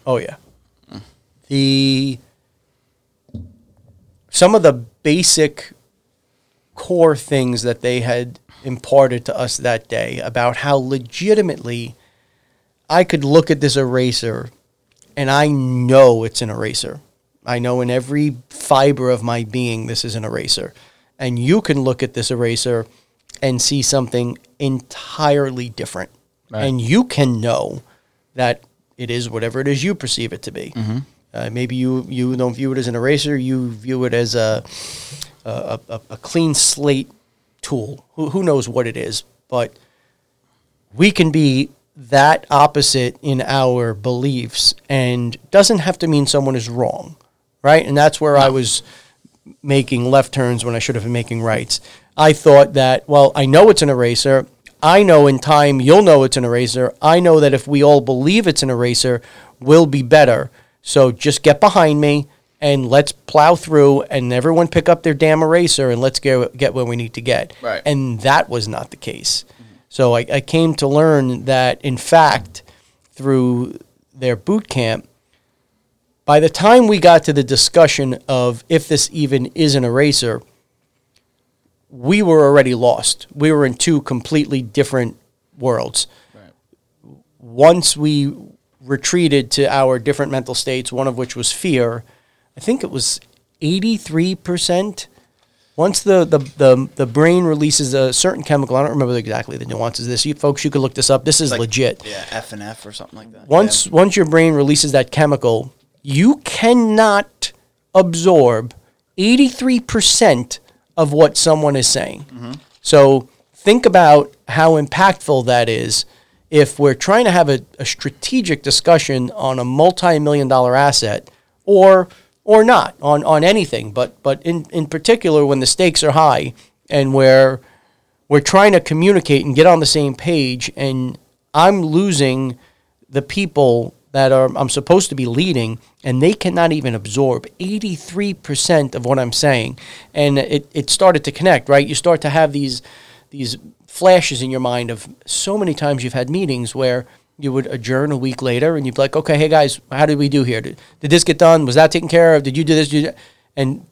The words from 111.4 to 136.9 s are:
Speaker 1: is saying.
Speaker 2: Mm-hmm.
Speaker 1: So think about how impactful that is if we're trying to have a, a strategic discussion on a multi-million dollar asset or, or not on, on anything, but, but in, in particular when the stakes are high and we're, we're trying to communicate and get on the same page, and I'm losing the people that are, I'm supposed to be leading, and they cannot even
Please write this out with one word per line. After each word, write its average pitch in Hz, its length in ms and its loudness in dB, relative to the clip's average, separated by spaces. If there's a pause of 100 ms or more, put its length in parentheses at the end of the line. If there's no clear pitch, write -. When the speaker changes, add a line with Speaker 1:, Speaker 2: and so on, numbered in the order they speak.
Speaker 1:
is 127 140 -2
saying. - 400 -6
Speaker 2:
Mm-hmm. 120 240 -16 (300)
Speaker 1:
So 135 480 4 (240)
think 233 320 0
about 156 500 6 (120)
how 160 240 2
impactful 151 760 0
that 120 240 2
is 113 340 -4 (460)
if 147 280 2
we're 143 140 4
trying 208 320 0
to 214 60 2
have 175 180 2
a, 131 120 0 (180)
a 131 80 -10
strategic - 760 -6
discussion 139 680 0
on 131 280 -4
a 123 60 -4
multi-million 147 840 0
dollar 127 280 2
asset 131 540 0 (340)
or, 190 460 6 (340)
or 220 180 6
not 226 380 2
on, 147 240 0
on 151 180 2
anything, 160 480 0
but, 123 320 -6
but 139 200 -4
in, 170 280 -6
in 160 160 -4
particular 156 600 0
when 139 140 0
the 131 60 -2
stakes 175 360 0
are 151 80 2
high 135 420 2 (380)
and 135 240 0
we're, 131 440 6 (680)
we're 147 120 4
trying 196 320 4
to 180 80 4
communicate 160 640 0
and 135 100 -4
get 156 100 6
on 180 140 6
the 151 60 0
same 143 280 -2
page, 135 640 -4
and 131 420 -6 (360)
I'm 185 260 4
losing 143 800 -2 (500)
the 135 140 -4
people 139 720 0 (160)
that 135 200 2
are, 131 240 2
I'm 135 140 -4
supposed 170 400 0
to 147 60 -10
be 135 100 -4
leading, 120 540 -4 (260)
and 127 160 -2
they 175 140 2
cannot 170 360 -2
even 131 240 -4